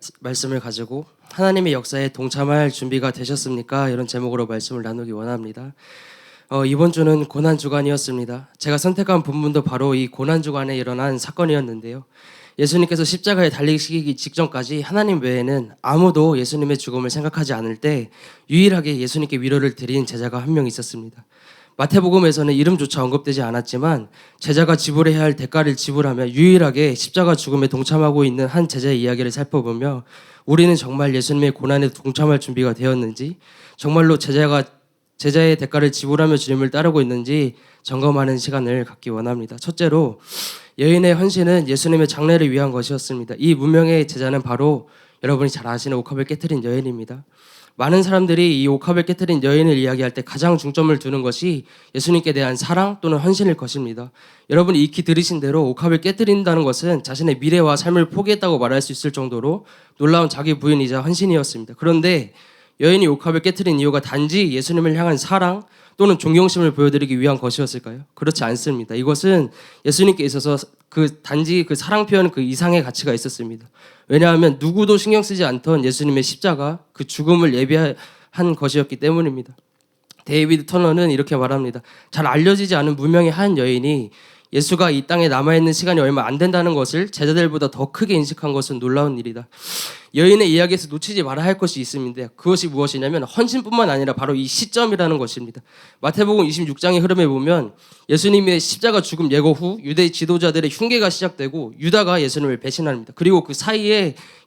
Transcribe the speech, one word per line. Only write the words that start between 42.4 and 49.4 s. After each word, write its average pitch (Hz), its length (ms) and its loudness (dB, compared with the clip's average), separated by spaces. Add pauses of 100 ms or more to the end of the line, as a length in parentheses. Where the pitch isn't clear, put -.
위한 135 220 0
것이었습니다. 123 640 -8
이 160 160 4
무명의 160 540 2
제자는 131 340 -2
바로 127 480 -2 (320)
여러분이 135 300 0
잘 120 160 -10
아시는 120 300 -4
옥합을 135 280 -6
깨트린 147 380 -4
여인입니다. 123 600 -6 (560)
많은 160 220 4
사람들이 175 580 2
이 139 80 2
옥합을 170 360 0
깨트린 170 400 0